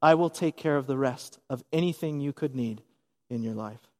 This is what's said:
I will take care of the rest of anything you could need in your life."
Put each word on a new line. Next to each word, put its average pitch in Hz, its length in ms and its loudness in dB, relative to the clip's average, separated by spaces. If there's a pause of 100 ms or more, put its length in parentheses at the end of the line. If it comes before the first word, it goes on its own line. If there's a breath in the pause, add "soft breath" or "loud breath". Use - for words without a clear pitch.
I 160 140 8
will 165 140 4
take 160 260 -2
care 147 220 0
of 131 100 -4
the 135 100 0
rest 131 400 -4 (120)
of 127 240 -6
anything 160 460 0
you 143 140 -4
could 135 220 -4
need 113 260 -4 (480)
in 117 140 -4
your 113 100 -4
life." 110 460 -10